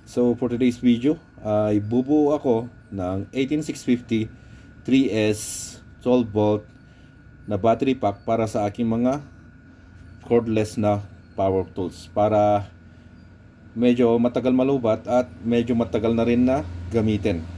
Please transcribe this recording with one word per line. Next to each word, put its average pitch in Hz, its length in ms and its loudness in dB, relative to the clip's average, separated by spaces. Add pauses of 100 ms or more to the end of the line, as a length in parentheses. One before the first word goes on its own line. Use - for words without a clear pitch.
So 123 320 0
for 120 160 -2
today's 120 320 0
video 123 320 2 (320)
ay 107 320 0
bubuo 131 560 2
ako 123 320 0 (240)
ng 95 400 -6
eighteen 135 320 -2
six - 240 -10
fifty 113 400 0 (560)
three 127 320 2
S - 640 -2 (240)
twelve 123 240 2
volt 104 400 0 (800)
na 107 80 -6
battery 113 400 2
pack 101 320 -4
para 113 240 -2
sa 104 160 -2
aking 113 240 -4
mga 127 320 -2 (1040)
cordless 113 480 0
na 104 320 0 (320)
power 95 320 0
tools - 480 -8
para 104 480 2 (1120)
medyo 120 400 4
matagal 123 400 0
malubat 117 480 0
at 120 240 0 (160)
medyo 117 320 0
matagal 113 400 0
na 117 80 0
rin 123 240 2
na 143 160 0 (240)
gamitin. 104 560 0 (120)